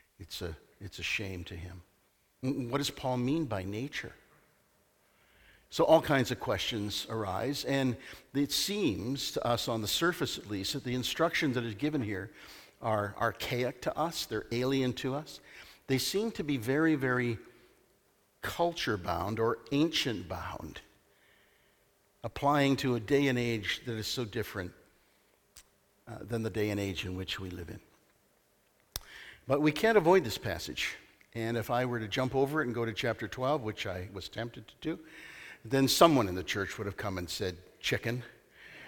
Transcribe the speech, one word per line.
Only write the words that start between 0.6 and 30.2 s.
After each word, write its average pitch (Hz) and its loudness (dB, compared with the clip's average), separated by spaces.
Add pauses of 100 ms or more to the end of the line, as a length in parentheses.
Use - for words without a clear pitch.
it's 98 -12
a 85 -10
shame 95 -4
to 92 -12
him?" 87 -12 (640)
W-, 131 -2
what 131 0
does 143 0
Paul 127 -2
mean 139 2
by 104 -2
nature? 107 -6 (1600)
So 160 4
all 160 10
kinds 135 4
of 120 -2
questions 104 -2
arise, 113 -2
and 131 2 (380)
it 143 0
seems 139 0
to - -2
us, 120 2
on 113 0
the 104 -4
surface - 0
at 107 -12
least, 98 -4
that 135 -6
the 127 -2
instructions 139 0
that 123 0
are 113 -4
given 143 -2
here 98 -6 (540)
are 104 2
archaic 120 -2
to - -4
us, 160 -2
they're 110 -4
alien 127 2
to 131 -4
us. 151 -10 (480)
They 135 4
seem 202 0
to 180 -6
be 143 0
very, 143 4
very 123 2 (1040)
culture-bound 107 0
or 113 2 (140)
ancient-bound, 95 -2 (1400)
applying 139 4
to 131 2
a 120 0
day 139 4
and 123 4
age 117 -2
that 117 -4
is 107 -4
so - -2
different, 101 -6 (1400)
uh, 113 -12
than 110 -4
the 110 0
day 107 0
and 101 0
age 98 -2
in 90 -4
which 92 -6
we 95 -6
live 90 -10
in. - -12 (1700)
But 139 4
we 151 6
can't 220 6
avoid 175 8